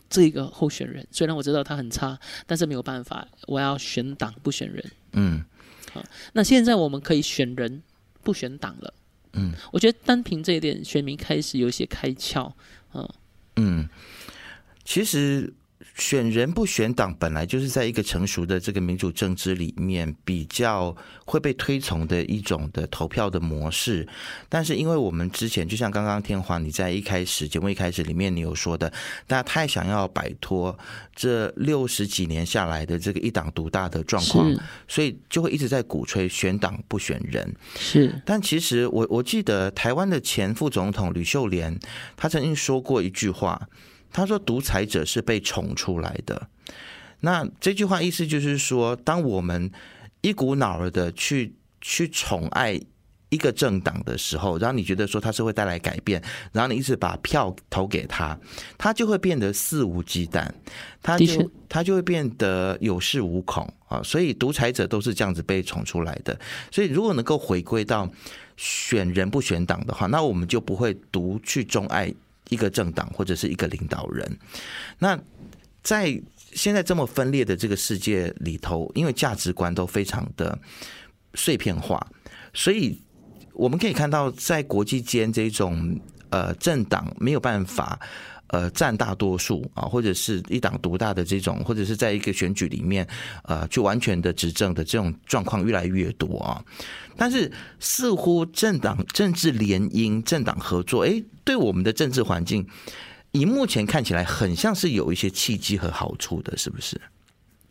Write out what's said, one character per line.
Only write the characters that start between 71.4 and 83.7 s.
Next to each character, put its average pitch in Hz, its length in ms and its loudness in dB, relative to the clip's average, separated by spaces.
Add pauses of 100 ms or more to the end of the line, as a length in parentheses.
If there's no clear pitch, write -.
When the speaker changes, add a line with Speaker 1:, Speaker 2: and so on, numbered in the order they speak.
Speaker 2:
去 - 220 -2
钟 101 220 0
爱 87 260 0 (380)
一 120 60 2
个 110 120 2
政 90 240 0
党 - 220 -4
或 95 100 -2
者 90 100 0
是 - 140 -2
一 85 60 -2
个 90 140 0
领 - 180 -4
导 - 220 -4
人。 - 300 -6 (600)
那 180 200 2 (640)
在 196 380 2 (320)
现 208 220 2
在 196 80 4
这 175 120 2
么 147 120 4
分 135 260 2
裂 139 100 4
的 98 140 2
这 113 100 -2
个 101 80 0
世 101 220 0
界 90 440 0
里 80 180 -4
头， - 360 -2
因 160 120 2
为 135 60 0
价 120 220 0
值 92 200 0
观 87 200 0
都 90 120 0
非 101 180 0
常 - 320 -4
的 - 220 -2 (760)
碎 - 240 2
片 95 180 0
化， - 320 -2 (460)
所 - 180 2
以 196 300 2 (540)
我 127 160 2